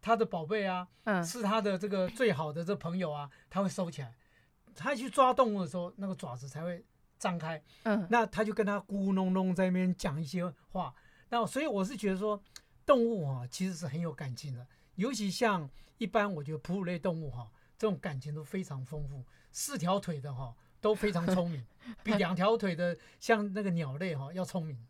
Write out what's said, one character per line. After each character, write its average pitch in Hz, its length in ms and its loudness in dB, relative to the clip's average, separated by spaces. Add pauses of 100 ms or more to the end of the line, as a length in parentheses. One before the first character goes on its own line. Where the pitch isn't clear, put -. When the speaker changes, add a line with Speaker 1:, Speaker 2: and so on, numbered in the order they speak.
Speaker 1:
它 226 140 4
的 226 100 4
宝 160 220 -4
贝 208 180 0
啊， 185 220 -2 (160)
Speaker 2:
嗯。 190 220 2
Speaker 1:
是 226 180 -6
它 208 180 4
的 196 160 2
这 190 120 -4
个 190 220 0
最 226 220 2
好 151 200 -2
的 165 120 -4
这 196 120 0
朋 170 200 -4
友 175 140 0
啊， 143 180 -6 (220)
它 185 100 -2
会 196 80 2
收 175 220 -2
起 143 120 -10
来。 117 120 -12 (640)
它 254 180 -2
去 233 160 -4
抓 254 240 6
动 233 180 6
物 196 100 0
的 170 40 -2
时 147 100 -6
候， 180 200 -4
那 196 100 -6
个 190 80 -4
爪 131 220 -8
子 139 120 -12
才 151 140 -8
会 175 220 -6 (340)
张 180 180 -2
开。 160 240 -6 (220)
Speaker 2:
嗯。 202 260 2
Speaker 1:
那 226 160 6
它 214 200 0
就 208 80 -2
跟 214 120 2
它 202 180 0
咕 196 280 -2
咕 - 20 4
哝 190 200 2
哝 185 200 2
在 185 120 2
那 185 80 2
边 185 240 2
讲 160 260 -2
一 - 20 -4
些 175 200 -4 (260)
话。 160 240 -6 (360)
那 233 140 2
所 254 160 -2
以 320 60 0
我 202 180 0
是 240 120 -6
觉 196 160 0
得 190 40 0
说， 208 240 -2 (460)
动 254 180 8
物 202 240 0
啊， 127 220 -2
其 185 160 -4
实 190 80 -4
是 156 140 -6
很 143 120 -4
有 165 120 -2
感 135 240 -6
情 139 180 -8
的， 123 100 -10 (300)
尤 226 180 0
其 208 160 -2
像 185 400 2 (300)
一 226 80 -2
般 202 260 2
我 147 120 -6
觉 156 80 -6
得 151 60 -4
哺 170 160 -2
乳 196 100 0
类 175 120 -2
动 165 240 0
物 151 80 -6
哈， 123 220 -10 (260)
这 220 100 -2
种 185 140 2
感 147 180 -4
情 147 160 -8
都 156 80 -8
非 190 200 -6
常 135 240 -8
丰 147 200 -6
富。 135 180 -10 (260)
四 - 260 -6
条 185 220 2
腿 165 220 -4
的 139 120 -6
哈 127 220 -8 (260)
都 214 140 4
非 208 160 2
常 170 160 0
聪 185 240 4
明， 139 140 -6 (180)
Speaker 2:
<laughs> 240 220 -14
Speaker 1:
比 214 100 4
两 185 200 2
条 202 220 4
腿 190 180 0
的 175 220 0 (220)
像 208 340 2
那 208 100 -4
个 196 80 0
鸟 151 260 0
类 170 180 -2
哈 139 180 -6
要 185 120 -2
聪 170 200 -4
明。 147 140 -8 (120)